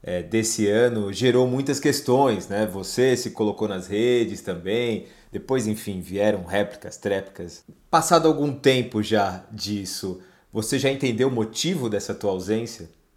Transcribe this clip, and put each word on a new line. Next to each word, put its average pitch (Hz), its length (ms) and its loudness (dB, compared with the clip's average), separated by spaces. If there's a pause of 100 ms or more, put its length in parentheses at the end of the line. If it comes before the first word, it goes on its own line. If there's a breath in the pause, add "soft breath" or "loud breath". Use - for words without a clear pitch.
é, 90 140 -4
desse 110 460 0
ano 110 440 2
gerou 123 360 4
muitas 135 320 -2
questões, 127 680 2
né? 101 200 0
Você 117 500 0
se 117 140 -6
colocou 107 360 -2
nas 92 200 -6
redes 107 540 0
também, 101 680 -4 (240 loud breath)
depois, 131 340 -2
enfim, 104 340 -4
vieram 98 440 0
réplicas, 98 520 -4
tréplicas. 95 720 -6 (240)
Passado 160 380 4
algum 147 260 2
tempo 123 480 2
já 101 500 0
disso, 101 720 -6 (320 loud breath)
você 110 240 -2
já 135 140 2
entendeu 131 360 2
o 131 40 2
motivo 127 580 -2
dessa 104 240 -4
tua 101 160 -2
ausência? 95 580 -4 (300)